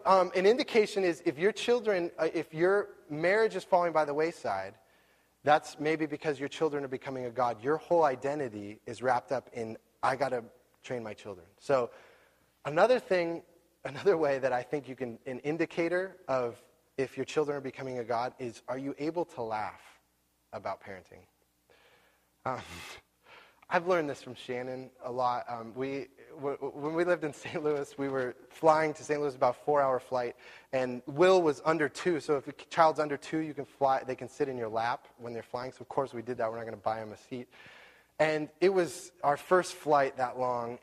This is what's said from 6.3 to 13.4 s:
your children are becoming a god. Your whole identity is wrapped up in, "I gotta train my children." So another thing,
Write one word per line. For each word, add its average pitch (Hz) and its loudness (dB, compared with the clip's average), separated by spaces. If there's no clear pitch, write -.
your 139 -4
children 143 -2
are 135 -8
becoming 131 -6
a 120 -6
god. 120 -2
Your 147 2
whole 165 2
identity 127 -2
is 113 -10
wrapped 123 0
up 123 -4
in, 113 -8
"I 131 2
gotta 127 -2
train 123 -6
my 107 -10
children." 95 -14
So 131 0
another 196 4
thing, 170 -2